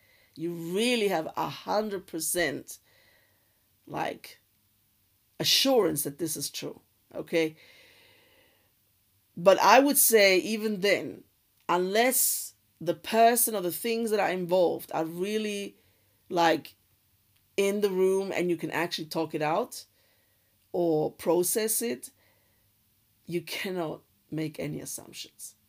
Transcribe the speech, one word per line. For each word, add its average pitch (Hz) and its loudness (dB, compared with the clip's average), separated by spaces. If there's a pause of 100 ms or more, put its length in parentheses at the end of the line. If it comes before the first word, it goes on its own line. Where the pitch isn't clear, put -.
(360)
you 165 -6
really 202 0
have 160 -2
a 160 -4
hundred 202 -4
percent, 160 -4 (1080)
like, - -10 (1000)
assurance 170 2
that - -10
this 160 -6
is 143 -6
true, - -12 (340)
okay? 160 -4 (1800)
But 180 6
I 214 10
would 285 4
say 196 6
even 214 -2
then, 151 0 (460)
unless 196 0 (280)
the 165 -2
person 226 2
or 196 -2
the 175 -2
things 226 -2
that 214 2
are 170 2
involved 175 0
are 160 0
really, 202 -6 (500)
like, - 0 (800)
in 196 0
the 202 2
room 190 0
and 175 0
you 165 0
can 160 -6
actually 160 -4
talk 160 -6
it 156 -2
out 170 -4 (880)
or 160 0
process 180 0
it, 240 -6 (1160)
you 170 -6
cannot 170 -8 (320)
make 156 -6
any 151 -8
assumptions, - -16 (140)